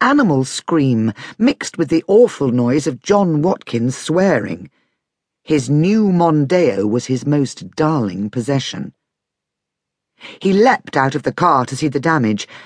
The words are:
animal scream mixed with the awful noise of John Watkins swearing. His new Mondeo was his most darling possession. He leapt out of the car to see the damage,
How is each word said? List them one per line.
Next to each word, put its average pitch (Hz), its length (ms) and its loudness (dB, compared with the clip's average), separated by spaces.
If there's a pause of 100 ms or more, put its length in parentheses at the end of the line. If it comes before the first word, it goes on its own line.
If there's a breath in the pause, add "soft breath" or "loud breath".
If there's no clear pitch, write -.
animal 240 440 2
scream 127 680 0 (260 loud breath)
mixed - 400 -2
with 151 120 -2
the 165 180 0
awful 196 420 4
noise 123 380 0
of 131 120 -6
John 185 400 2
Watkins 131 560 -2
swearing. 156 720 -2 (800)
His 135 220 0
new 196 400 2
Mondeo 156 800 2
was 120 160 -2
his 127 180 -4
most 143 520 -2
darling 107 540 -2
possession. 123 640 -6 (1500 loud breath)
He 190 120 2
leapt 220 440 2
out 135 180 2
of 120 80 -4
the 139 100 -4
car 143 340 2
to 135 100 -8
see 156 100 -2
the 139 140 -2
damage, 127 480 0 (180 loud breath)